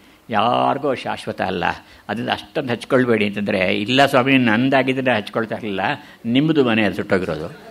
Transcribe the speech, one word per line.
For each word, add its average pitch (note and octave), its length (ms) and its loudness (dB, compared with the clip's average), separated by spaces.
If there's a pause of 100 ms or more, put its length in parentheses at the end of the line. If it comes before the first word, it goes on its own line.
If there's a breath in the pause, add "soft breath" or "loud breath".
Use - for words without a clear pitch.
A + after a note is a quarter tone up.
(300 soft breath)
ಯಾರಿಗೂ B2+ 680 0
ಶಾಶ್ವತ A2 460 -8
ಅಲ್ಲ, F#2+ 220 -4 (460 soft breath)
ಅದರಿಂದ A#2 200 -6
ಅಷ್ಟೊಂದು B2+ 420 -4
ಹಚ್ಕೊಳ್ಬೇಡಿ" A#2+ 540 0
ಅಂತಂದರೆ, G2+ 540 -2
"ಇಲ್ಲ B2+ 260 2
ಸ್ವಾಮಿ, C3+ 320 4
ನಂದಾಗಿದ್ರೆ B2+ 800 2
ಹಚ್ಕೊಳ್ತಾ A2 400 -4
ಇರಲಿಲ್ಲ, G2 260 -6 (440 loud breath)
ನಿಮ್ಮದು C#3+ 380 2
ಮನೆ A2 200 2
ಅದು F#2 120 0
ಸುಟ್ಟೋಗಿರೋದು, F2 640 -2 (140)